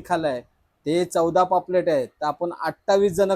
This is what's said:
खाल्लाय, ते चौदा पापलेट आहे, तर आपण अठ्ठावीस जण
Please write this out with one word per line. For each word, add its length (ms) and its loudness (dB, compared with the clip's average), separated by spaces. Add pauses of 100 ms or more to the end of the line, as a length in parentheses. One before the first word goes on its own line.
खाल्लाय, 360 -2 (440)
ते 200 0
चौदा 380 2
पापलेट 460 0
आहे, 160 0
तर 200 -10
आपण 280 -4
अठ्ठावीस 600 0
जण 220 2